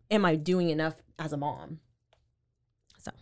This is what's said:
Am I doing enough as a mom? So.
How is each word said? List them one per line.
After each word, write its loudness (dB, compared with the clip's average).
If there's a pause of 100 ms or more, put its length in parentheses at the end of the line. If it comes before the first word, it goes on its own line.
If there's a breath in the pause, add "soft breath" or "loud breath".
(100)
Am 4
I 4
doing 2
enough -2 (160)
as -6
a -4
mom? -8 (1160)
So. -14 (120)